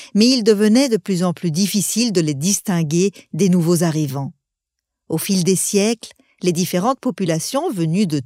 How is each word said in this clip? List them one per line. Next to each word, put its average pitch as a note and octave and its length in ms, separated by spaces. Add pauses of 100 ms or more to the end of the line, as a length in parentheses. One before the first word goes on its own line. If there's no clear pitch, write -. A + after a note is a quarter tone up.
(160)
mais G#3+ 120
il B3+ 160
devenait G#3+ 460
de A3+ 80
plus F3+ 260
en F3+ 100
plus F3 180
difficile G#3 600
de F#3 100
les D3+ 120
distinguer E3+ 800 (200)
des E3+ 160
nouveaux F3 360
arrivants. C#3+ 500 (760)
Au E3 120
fil F#3+ 240
des F#3 120
siècles, G3+ 580 (280)
les F3+ 100
différentes F3+ 480
populations G3+ 720
venues F3 360
de D3 180